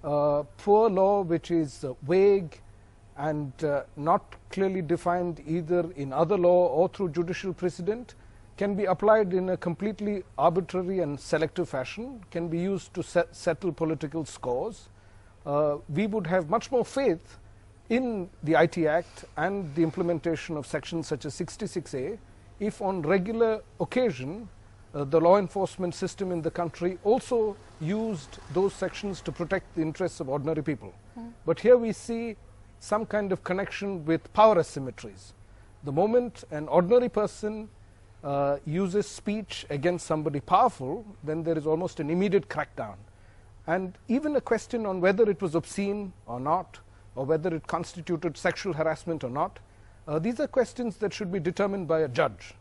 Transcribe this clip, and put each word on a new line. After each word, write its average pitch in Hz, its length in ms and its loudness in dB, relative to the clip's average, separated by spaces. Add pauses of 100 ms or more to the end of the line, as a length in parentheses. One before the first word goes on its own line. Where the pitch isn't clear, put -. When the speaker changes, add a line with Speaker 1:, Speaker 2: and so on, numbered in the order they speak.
Speaker 1:
Uh, 147 400 0 (140)
poor 214 320 6
law, 196 320 4
which 165 280 -2
is, 160 360 -2
uh, 127 160 -6
vague 190 580 4 (580)
and, 147 340 -2 (120)
uh, 143 200 0 (120)
not 165 400 0 (160)
clearly 190 300 0
defined 175 680 -2
either 165 480 0
in 139 180 -6
other 165 240 2
law 180 300 6
or 156 220 4
through 190 200 -2
judicial 175 440 -4
precedent, 180 600 -4 (440)
can 202 180 0
be 196 100 0
applied 202 480 6
in 185 160 0
a 185 80 0
completely 190 680 -4 (140)
arbitrary 180 640 2
and 143 200 -2
selective 160 500 -2
fashion, 214 600 -8
can 170 180 -4
be 165 120 -2
used 190 340 -4
to 175 80 -6
set-, - 340 0
settle 170 360 -2
political 156 540 -4
scores. 131 640 -6 (560)
Uh, 147 320 2 (120)
we 165 160 0
would 202 220 -2
have 170 220 0
much 220 200 0
more 240 160 2
faith 226 540 -2 (500)
in 226 400 0 (140)
the 156 120 2
I 160 120 6
T 165 180 0
Act 160 400 -2 (120)
and 180 360 -2
the 165 80 0
implementation 165 760 0
of 139 100 -8
sections 160 400 -6
such - 180 -6
as 143 80 -6
sixty-six - 640 -8
A 156 240 -6 (400)
if 208 220 -2
on 190 200 -2
regular 214 600 2 (180)
occasion, 190 680 -2 (440)
uh, 143 120 -4
the 160 160 4
law 175 160 8
enforcement 185 580 -2
system 190 360 -6
in 170 100 -2
the 156 100 -2
country 175 520 -4
also 220 520 2 (240)
used 202 600 -4 (140)
those 190 200 2
sections 190 480 -6
to 165 100 -6
protect 180 440 -4
the 170 60 -2
interests 160 380 -2
of 151 80 -6
ordinary 147 360 -2
people. 113 300 -6 (220)
Speaker 2:
Hmm. 233 140 -12 (160)
Speaker 1:
But 160 140 0
here 247 180 10
we 226 160 0
see 233 420 -6 (440)
some 214 260 -2
kind 208 260 -2
of 180 120 -4
connection 190 600 -6
with 160 280 0
power 214 220 8
asymmetries. 123 800 -4 (500)
The 143 80 -6
moment 220 600 2
an 151 160 -6
ordinary 185 420 4
person, 214 600 -4 (540)
uh, 143 420 0
uses 185 420 0
speech - 600 -6
against 160 360 -2
somebody 151 340 -2
powerful, 190 640 2 (180)
then 156 200 -4
there 160 140 0
is 147 100 -2
almost 160 320 0
an 147 100 -2
immediate 180 400 2
crackdown. 120 460 -6 (720)
And 185 300 -2 (100)
even 294 280 0
a 247 60 2
question 226 440 -2
on 185 160 -2
whether 202 280 6
it 185 120 0
was 165 140 -2
obscene 202 580 -2 (120)
or 120 140 -8
not, 160 400 -2 (360)
or 131 100 -4
whether 160 280 0
it 156 140 -6
constituted 170 680 -4
sexual 175 360 -2
harassment 160 500 -2
or 123 60 -4
not, 151 300 -4 (480)
uh, 151 120 -2
these 226 200 -2
are 294 80 0
questions 240 500 -2
that 208 160 -2
should 190 180 -6
be 190 80 -2
determined 196 480 -2
by 160 140 2
a 151 60 2
judge. - 540 -2